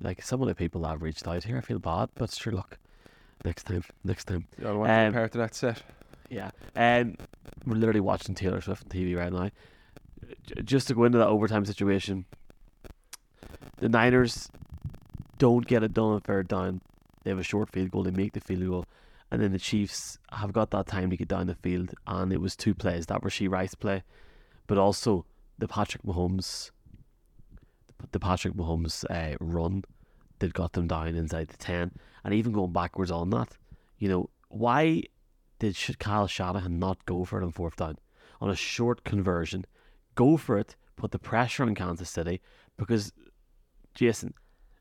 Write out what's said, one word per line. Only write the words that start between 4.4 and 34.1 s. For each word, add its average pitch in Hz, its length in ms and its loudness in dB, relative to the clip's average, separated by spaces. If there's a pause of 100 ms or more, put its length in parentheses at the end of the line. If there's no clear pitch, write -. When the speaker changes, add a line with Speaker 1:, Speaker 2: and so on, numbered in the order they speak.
Speaker 2:
Yeah, - 120 -6
I - 0 -
don't 104 100 0
want 95 100 2
to 110 40 8
be 110 140 8
Speaker 1:
Um, 107 60 2
Speaker 2:
part 113 220 0
of 120 40 0
that 113 160 -2
set. 117 280 -2 (460)
Speaker 1:
Yeah. 247 220 -8 (240)
Um, 120 420 4 (480)
we're 113 100 0
literally 110 240 4
watching 98 340 0
Taylor 95 280 -2
Swift - 240 -6
on - 40 -20
T 92 160 -2
V 90 100 -2
right 87 160 -2
now. 92 200 -2 (920)
J-, - 200 -10
just 131 240 2
to 120 80 0
go 117 80 6
into 120 140 8
that 107 100 8
overtime 104 380 4
situation, 98 600 0 (1500)
the - 120 0
Niners 123 600 6 (880)
don't 120 300 6
get 113 160 4
it 110 100 0
done 110 200 4
on 104 80 2
third 98 260 0
down. 92 340 -2 (420)
They 95 60 -4
have 95 100 -2
a 92 40 -4
short 104 260 0
field 95 220 -2
goal. 98 120 -2
They 92 80 0
make 95 220 -2
the 101 60 -6
field 92 280 -2
goal. 90 180 -2 (460)
And 117 100 0
then 101 100 2
the 95 80 -2
Chiefs - 580 -2 (140)
have 104 220 -6
got 110 180 0
that 98 160 -2
time 92 220 -2
to 90 80 0
get 90 100 -4
down 92 200 -2
the 90 80 -4
field. 90 380 -4 (140)
And 92 240 -2
it 92 80 0
was 92 160 -4
two 104 180 0
plays. 87 340 -2
That 98 140 -2
Rashee 95 280 -2
Rice 92 260 -2
play, 98 280 -2 (640)
but 101 100 4
also 98 480 4 (320)
the 110 100 -4
Patrick - 360 -4
Mahomes, 90 680 -2 (1400)
the 98 80 -2
Patrick 90 340 0
Mahomes, 82 560 -2
uh, 80 300 -4
run 85 440 -2 (560)
that 82 140 0
got 85 200 -2
them 85 140 0
down 80 280 -2
inside 82 320 -2
the - 100 -20
ten. 87 340 -4 (320)
And 101 100 -2
even 110 200 2
going 92 180 0
backwards 87 400 -2
on 85 200 -2
that, 120 260 -2 (400)
you 101 100 -2
know, 92 220 0 (200)